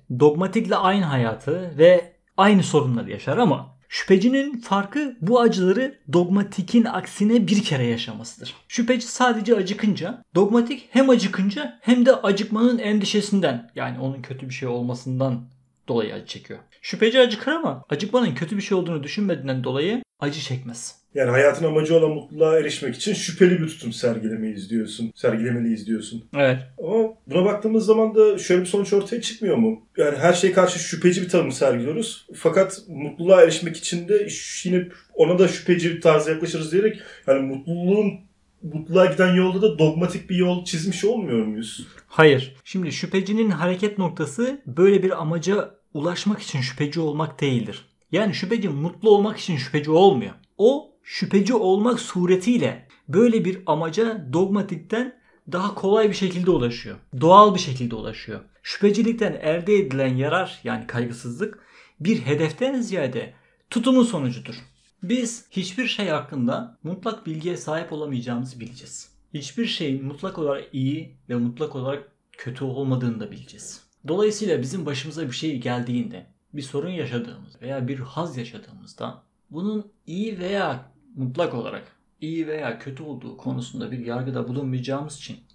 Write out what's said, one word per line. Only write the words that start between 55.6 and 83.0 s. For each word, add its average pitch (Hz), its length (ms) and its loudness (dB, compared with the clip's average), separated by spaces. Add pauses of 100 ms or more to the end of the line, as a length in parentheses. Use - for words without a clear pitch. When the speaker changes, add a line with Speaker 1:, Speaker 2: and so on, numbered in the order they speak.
Speaker 1:
kolay 208 340 2
bir 190 60 -4
şekilde 180 360 -2
ulaşıyor. 120 460 -2 (240)
Doğal 190 340 8
bir 175 60 -2
şekilde 127 340 -4
ulaşıyor. 110 460 -12 (220)
Şüphecilikten 208 680 0
elde 170 420 0
edilen 131 420 2
yarar, 160 480 -2
yani 113 220 -6
kaygısızlık, 120 720 -6 (420)
bir 170 200 0
hedeften 160 600 -2
ziyade 170 540 -6 (360)
tutumun 254 340 4
sonucudur. 139 500 -4 (480)
Biz 233 480 -4
hiçbir 196 360 -6
şey 202 220 -4
hakkında 147 760 -4
mutlak 190 440 -8
bilgiye 160 300 -6
sahip 160 360 -8
olamayacağımızı 127 680 -6
bileceğiz. - 480 -18 (260)
Hiçbir 226 320 -8
şeyin 139 380 -4
mutlak 165 340 -10
olarak 143 340 -4
iyi 143 440 -6 (120)
ve 120 60 -6
mutlak 120 420 -4
olarak 139 320 -8 (240)
kötü - 320 -12
olmadığını 127 560 -4
da 104 100 -12
bileceğiz. - 540 -20 (240)
Dolayısıyla 196 540 0
bizim 151 240 -6
başımıza 147 400 -8
bir 127 60 -8
şey 151 260 -6
geldiğinde, 120 680 -6 (260)
bir 147 100 -10
sorun 147 280 -6
yaşadığımız 120 720 -10
veya 127 260 -6
bir 135 100 -6
haz 151 380 -10
yaşadığımızda - 880 -14 (280)
bunun 208 360 -6 (200)
iyi 196 320 -8
veya 175 520 -6 (260)
mutlak 135 380 -4
olarak 107 280 -10 (380)
iyi 160 260 -6
veya 143 320 -6
kötü 135 240 -14